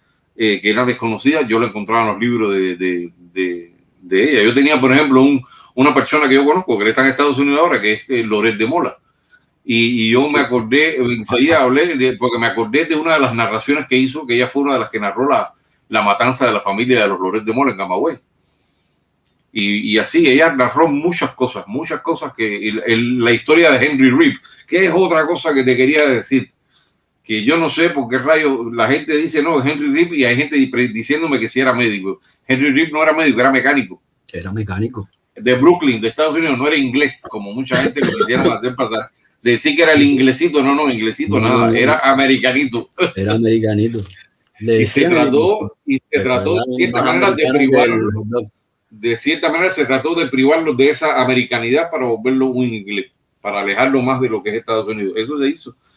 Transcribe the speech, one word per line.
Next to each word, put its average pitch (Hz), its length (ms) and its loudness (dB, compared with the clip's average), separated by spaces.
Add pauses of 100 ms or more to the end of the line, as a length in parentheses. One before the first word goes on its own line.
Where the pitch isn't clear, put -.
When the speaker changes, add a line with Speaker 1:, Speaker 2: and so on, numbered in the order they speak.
(340)
Speaker 1:
eh, 107 280 0
que 104 80 0
eran 123 160 0
desconocidas, 123 600 -2
yo 110 140 0
la 120 60 0
encontraba 107 380 -2
en 110 80 -2
los 98 60 -8
libros 113 360 -2
de, 92 220 -2
de, 87 360 -4 (220)
de, 87 400 -6 (260)
de 95 300 2
ella. 110 140 4
Yo 117 100 2
tenía, 139 260 4
por 131 120 4
ejemplo, 135 280 4
un, 135 220 4 (320)
una 135 180 2
persona 147 340 0
que 135 100 4
yo 139 100 4
conozco, 151 320 0
que 104 60 -2
él 110 60 0
está 131 120 2
en 135 80 2
Estados 139 280 0
Unidos 143 220 2
ahora, 151 220 0
que 107 120 2
es, - 140 -12
eh, 123 140 0
Loret 107 340 0
de 110 80 -2
Mola. 165 320 -2 (720)
Y, 117 400 0
y 110 40 2
yo 120 140 4
me 147 40 -2
Speaker 2:
Sí, 147 100 -2
sí. - 60 2
Speaker 1:
acordé, 123 520 0
enseguida 123 600 0
Speaker 2:
Ajá. 135 80 2
Speaker 1:
hablé, 147 320 2
de, 127 220 0
porque 120 200 -2
me 117 80 0
acordé 113 380 -2
de 160 100 -4
una 160 200 0
de 147 60 2
las 120 140 0
narraciones 113 520 -2
que 127 100 0
hizo, 131 300 -2
que 120 100 -2
ella 123 100 2
fue 143 160 -4
una 139 120 0
de 123 60 -2
las 107 100 -8
que 107 100 -8
narró 113 280 -2
la, 117 240 0 (360)
la 110 140 -2
matanza 120 440 0
de 110 60 2
la 101 80 -2
familia 113 420 0
de 101 60 2
los 95 100 -4
Loret 92 260 -4
de 110 80 -4
Mola 131 200 0
en 95 60 -10
Camagüey. 98 380 -4 (1400)
Y, 104 400 -4
y 107 60 4
así, 156 300 2
ella 151 260 4
narró 135 340 2
muchas 147 460 -2
cosas, 120 340 -4
muchas 151 320 -8
cosas 143 360 -6
que 107 320 -4
el, 107 180 -6
el, 120 340 0
la 117 100 2
historia 156 400 4
de 135 160 2
Henry 131 240 4
Reed, 143 220 4 (340)
que 180 200 2
es 160 60 2
otra 160 340 2
cosa 160 280 -2
que 135 80 2
te 123 140 2
quería 143 320 2
decir, 123 420 -2 (720)
que 107 220 -4
yo 151 120 2
no 160 140 0
sé 170 200 0
por 131 180 -4
qué 127 100 0
rayo 135 520 0
la 117 180 0
gente 151 280 0
dice, 160 260 -2
"No, 151 220 0
Henry 147 280 -2
Reed", 170 200 0
y 143 120 0
hay 120 120 0
gente 143 200 -2
di-, 131 100 2
pre-, 120 220 -2
diciéndome 139 500 -2
que 110 100 -4
sí 131 120 -4
era 127 120 2
médico. 104 480 -4 (260)
Henry 135 260 0
Reed 156 200 0
no 156 100 0
era 156 120 4
médico, 143 260 2
era 135 100 4
mecánico. 131 520 -2 (280)
Speaker 2:
Era 92 220 -10
mecánico. 104 560 -6 (260)
Speaker 1:
De 123 200 0
Brooklyn, 135 460 2
de 113 80 -2
Estados 151 260 -2
Unidos, 156 240 -2
no 139 80 -2
era 156 100 0
inglés, 135 540 -2
como 101 220 -12
mucha 127 240 -4
gente - 240 -2
lo - 180 2
quisieran - 340 0
Speaker 2:
<laughs> - 60 -2
Speaker 1:
hacer 123 160 -6
pasar. 113 340 -6 (320)
Decir 156 360 0
que 165 60 4
era 156 100 4
el 147 80 6
Speaker 2:
Sí, 143 60 6
sí. 143 60 4
Speaker 1:
inglesito, 135 500 2
no, 139 120 2
no, 147 160 0
inglesito, 113 480 -2
Speaker 2:
No, 110 100 0
Speaker 1:
nada, 120 180 2
Speaker 2:
no, 113 40 2
no. 110 60 2
Speaker 1:
era 143 220 2
americanito. 131 920 0 (240)
Speaker 2:
Era 98 200 -2
americanito. 113 640 0 (600)
Le 110 220 2
Speaker 1:
Y 104 40 2
se 139 140 2
Speaker 2:
decían 175 120 2
Speaker 1:
trató, 151 160 2 (100)
Speaker 2:
inglesito. 175 380 0 (100)
Speaker 1:
y 135 120 0
se - 120 -20
Speaker 2:
Pero - 140 0
Speaker 1:
trató 127 320 -2
Speaker 2:
eran - 140 -4
Speaker 1:
de 127 60 -4
cierta 120 220 0
Speaker 2:
más 131 80 0
Speaker 1:
manera 127 260 0
de 151 160 0
Speaker 2:
americanos 139 100 2
que - 0 - (100)
Speaker 1:
privarlo. 120 360 4
Speaker 2:
los 104 100 -2
hot 104 120 -6
dog. 113 240 -6 (400)
Speaker 1:
De 113 260 -4
cierta - 340 -2
manera 185 200 0
se 147 160 -2
trató 135 280 -2
de 165 140 -2
privarlo 147 460 2
de 135 160 4
esa 147 300 0
americanidad 127 720 0
para 131 160 -4
volverlo 127 400 0
un 127 200 -2
inglés, 104 400 -6 (340)
para 101 200 -6
alejarlo 127 420 0
más 127 180 0
de 127 80 0
lo 107 140 -4
que 104 80 -6
es 107 60 -4
Estados 110 300 -4
Unidos. 104 300 -4
Eso 123 200 -4
se 139 120 0
hizo, 143 280 -8 (200)